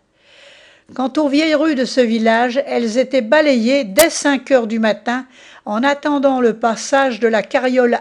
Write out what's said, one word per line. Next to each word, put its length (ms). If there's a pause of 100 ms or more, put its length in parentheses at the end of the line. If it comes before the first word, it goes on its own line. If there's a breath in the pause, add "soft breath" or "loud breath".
(960 soft breath)
Quant 220
aux 120
vieilles 260
rues 200
de 120
ce 160
village, 640
elles 320
étaient 240
balayées 640
dès 260
cinq 400
heures 160
du 120
matin 480 (380 loud breath)
en 180
attendant 580
le 120
passage 680
de 60
la 160
carriole 580